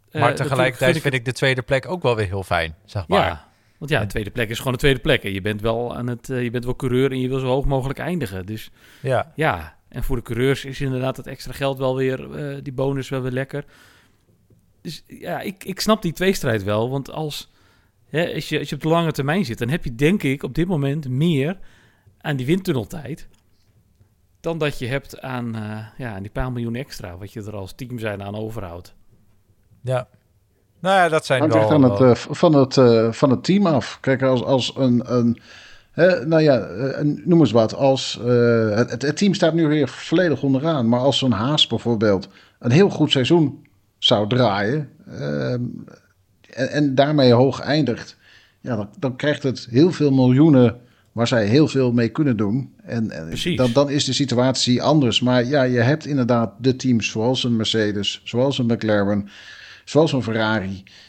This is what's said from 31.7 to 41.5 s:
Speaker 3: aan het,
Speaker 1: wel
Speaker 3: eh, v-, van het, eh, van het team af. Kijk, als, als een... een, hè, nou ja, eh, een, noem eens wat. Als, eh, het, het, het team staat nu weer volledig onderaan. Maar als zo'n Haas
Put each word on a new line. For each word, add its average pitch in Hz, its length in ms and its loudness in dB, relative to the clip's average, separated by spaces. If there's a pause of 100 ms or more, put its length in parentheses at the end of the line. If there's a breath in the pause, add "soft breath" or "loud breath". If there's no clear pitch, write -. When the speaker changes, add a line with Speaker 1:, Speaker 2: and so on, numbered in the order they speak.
Speaker 3:
aan 147 100 6
het, 104 160 4
Speaker 1:
wel 127 100 8
Speaker 3:
eh, 117 60 6
v-, - 140 -4
van 160 240 2
het, 135 240 4
eh, 113 340 6
van 139 180 2
het 120 140 2
team 196 240 2
af. 143 340 0
Kijk, 131 200 0
als, 131 220 2
als 123 320 0
een... 120 420 0
een, 120 220 2 (520 loud breath)
hè, 175 340 2
nou 160 160 4
ja, 139 180 6
eh, 98 400 -6
een, 147 260 -2
noem 170 140 6
eens 127 120 6
wat. 110 240 2
Als, 135 440 0
eh, 117 560 4
het, 117 160 0
het, 120 100 -8
het 127 160 -2
team 202 160 2
staat 160 200 2
nu 165 140 2
weer 147 220 2
volledig 160 540 0
onderaan. 135 460 0
Maar 123 100 4
als 127 180 2
zo'n 131 140 2
Haas 135 360 0